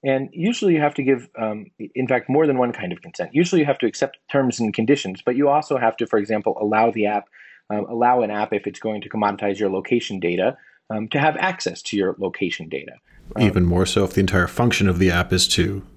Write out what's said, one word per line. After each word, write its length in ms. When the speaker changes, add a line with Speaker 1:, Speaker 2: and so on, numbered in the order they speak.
Speaker 1:
And 300
usually 420
you 60
have 140
to 100
give, 240
um, 280
in 300
fact, 200
more 200
than 100
one 140
kind 200
of 100
consent. 300
Usually 280
you 60
have 120
to 80
accept 320
terms 280
and 160
conditions, 500
but 120
you 120
also 300
have 200
to, 80
for 120
example, 420
allow 300
the 160
app, 220
um, 180
allow 340
an 100
app, 200
if 140
it's 140
going 220
to 60
commoditize 520
your 100
location 480
data, 380
um, 180
to 120
have 160
access 460
to 140
your 220
location 500
data. 260
Um, 80
Speaker 2:
Even 200
more 220
so 160
if 120
the 60
entire 280
function 400
of 100
the 140
app 200
is 180
to 360